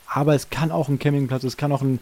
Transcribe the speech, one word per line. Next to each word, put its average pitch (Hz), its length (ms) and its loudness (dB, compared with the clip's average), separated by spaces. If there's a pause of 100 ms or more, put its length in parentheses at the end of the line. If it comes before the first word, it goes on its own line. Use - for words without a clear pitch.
(140)
Aber 143 220 4
es - 140 -2
kann 156 220 -2
auch 165 180 0
ein 139 100 0
Campingplatz, 135 440 0
es 123 120 -4
kann 147 160 -2
auch 131 100 0
ein 135 200 0